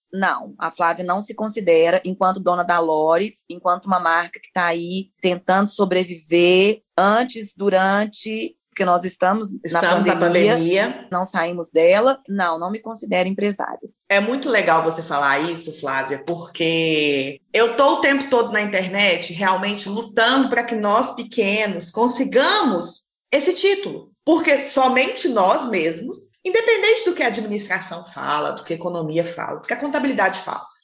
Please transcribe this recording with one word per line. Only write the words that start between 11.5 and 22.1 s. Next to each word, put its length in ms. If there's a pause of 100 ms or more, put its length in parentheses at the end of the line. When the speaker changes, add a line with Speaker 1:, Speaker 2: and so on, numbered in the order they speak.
Speaker 1:
dela. 560
Não, 320
não 120
me 80
considero 480
empresária. 520 (300)
Speaker 2:
É 100
muito 300
legal 340
você 180
falar 380
isso, 400
Flávia, 460
porque 1120 (140)
eu 220
tô 200
o 60
tempo 280
todo 220
na 100
internet 720
realmente 560
lutando 600
pra 140
que 120
nós 400
pequenos 760
consigamos 1160 (220)